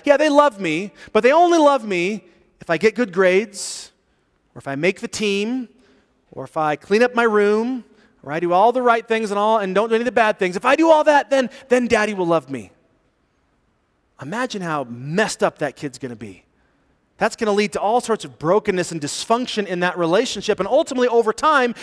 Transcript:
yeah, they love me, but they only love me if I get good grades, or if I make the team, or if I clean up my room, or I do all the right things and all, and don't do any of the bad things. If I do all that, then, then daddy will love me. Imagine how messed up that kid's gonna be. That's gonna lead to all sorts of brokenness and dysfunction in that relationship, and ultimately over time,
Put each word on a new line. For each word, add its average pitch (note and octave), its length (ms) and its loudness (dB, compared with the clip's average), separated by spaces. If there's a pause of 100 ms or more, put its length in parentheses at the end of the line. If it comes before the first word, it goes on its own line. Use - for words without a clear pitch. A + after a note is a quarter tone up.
yeah, C#4+ 140 4
they D4+ 120 2
love C#4+ 300 2
me, F3+ 320 -6 (200)
but G#3+ 120 2
they B3 80 6
only E4+ 260 4
love C#4 280 4
me F#3+ 380 -4 (380)
if - 80 -14
I E3 80 0
get G#3+ 160 2
good A3+ 180 -2
grades, F#3+ 800 0 (640)
or B2+ 60 -18
if - 80 -14
I C#3 80 -6
make F3 260 -2
the A#3 60 -8
team, G#3+ 640 -4 (640)
or C3+ 120 -14
if - 120 -18
I D#3 200 -2
clean G#3 260 0
up B3 140 0
my A#3 80 2
room, A3 600 0 (380)
or C3+ 100 -14
I D#3 80 -4
do E3+ 140 -2
all G3+ 180 4
the B3+ 100 -2
right A#3 260 0
things A3 240 -2
and G3+ 80 -2
all, A3 180 2
and G3 160 -2
don't G#3+ 160 0
do A3+ 60 0
any A#3 80 -2
of - 20 -4
the B3 60 -2
bad G#3+ 260 2
things. F3+ 180 -2
If G3+ 100 -6
I C4 100 4
do D#4+ 160 4
all D4+ 120 6
that, D4 280 2
then, C4+ 180 0 (200)
then A#3+ 180 2
daddy G#3+ 260 0
will F#3 140 -2
love D#3 220 0
me. A#2 220 -12 (1500)
Imagine G#3+ 400 -8
how D#3 220 -6
messed C#3+ 600 -4
up F3 140 -2
that C#3+ 180 -6
kid's C#3 220 -12
gonna A#2+ 180 -12
be. G2+ 300 -18 (720)
That's A3 180 -2
gonna G#3+ 160 -2
lead G#3 220 0
to E3+ 80 -4
all A3 200 0
sorts G#3+ 240 -4
of C3+ 140 -18
brokenness F#3 520 0
and E3+ 80 -8
dysfunction G#3 680 -4
in F3+ 140 -4
that F3+ 160 -2
relationship, G3 600 -2
and F#3 80 -4
ultimately B3+ 420 0
over A#3 220 2
time, C4 520 0